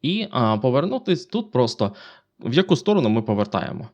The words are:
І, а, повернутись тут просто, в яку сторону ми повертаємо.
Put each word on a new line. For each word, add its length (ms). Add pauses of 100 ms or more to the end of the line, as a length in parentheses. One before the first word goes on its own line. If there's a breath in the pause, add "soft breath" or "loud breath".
І, 280
а, 280
повернутись 680
тут 260
просто, 420 (460 loud breath)
в 140
яку 220
сторону 320
ми 140
повертаємо. 720